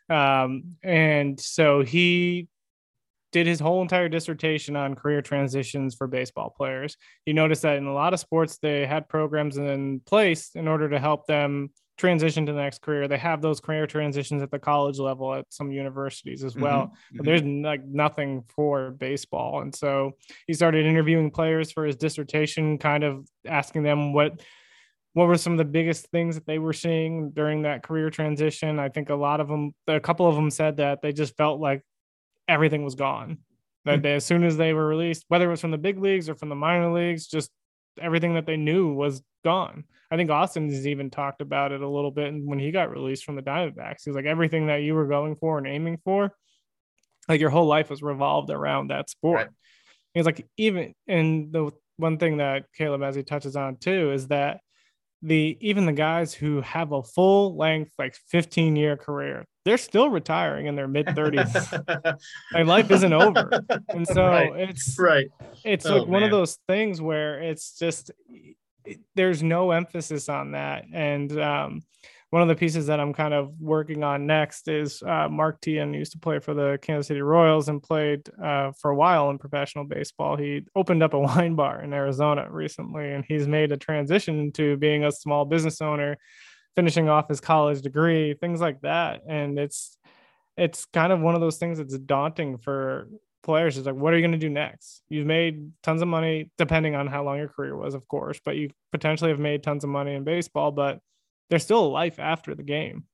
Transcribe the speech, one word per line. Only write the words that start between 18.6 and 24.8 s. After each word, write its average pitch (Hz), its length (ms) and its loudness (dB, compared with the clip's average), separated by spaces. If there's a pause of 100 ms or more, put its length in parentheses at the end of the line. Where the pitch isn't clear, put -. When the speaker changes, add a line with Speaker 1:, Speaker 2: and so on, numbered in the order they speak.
Speaker 1:
baseball. 139 680 -6
And 139 120 -10
so 139 380 -2 (360)
he 170 60 -2
started 156 320 4
interviewing 160 460 4
players 160 400 0
for 160 140 -4
his 143 100 -2
dissertation, 151 800 -2
kind 147 260 0
of 139 220 -2 (220)
asking 147 360 -2
them 147 300 0
what, 151 280 2 (720)